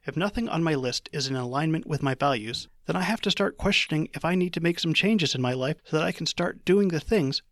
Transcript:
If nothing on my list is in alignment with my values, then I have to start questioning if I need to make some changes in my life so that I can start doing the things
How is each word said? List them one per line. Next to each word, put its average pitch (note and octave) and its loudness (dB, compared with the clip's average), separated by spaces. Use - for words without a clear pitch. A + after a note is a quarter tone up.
If C#3 -6
nothing G3+ -2
on E3 0
my D#3+ 2
list B2+ -2
is C3+ -4
in C3+ -2
alignment C#3 -2
with D3 -2
my C3+ 0
values, A#2+ -2
then F3 -2
I F#3 0
have G#3 -2
to G3 0
start - -2
questioning - 0
if D3 -6
I F3 2
need F3+ 0
to E3+ -2
make E3+ 0
some E3 0
changes F#3 2
in B2+ -2
my B2 0
life B2+ -2
so - -2
that D#3+ 2
I F3 0
can - -6
start - -4
doing G3 6
the E3+ 0
things D3 0